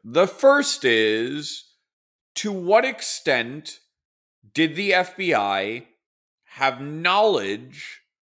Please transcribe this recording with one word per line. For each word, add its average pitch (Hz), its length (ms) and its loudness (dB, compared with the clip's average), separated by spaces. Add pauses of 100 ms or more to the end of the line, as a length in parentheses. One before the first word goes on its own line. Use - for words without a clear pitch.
The 151 240 2
first 277 560 2
is, 117 800 0 (720)
to 208 160 -6
what 196 320 2
extent 143 960 -4 (720)
did 156 240 0
the 196 180 0
F 180 220 0
B 175 180 -2
I 101 520 -2 (580)
have 135 360 -2
knowledge 147 1200 -2 (200)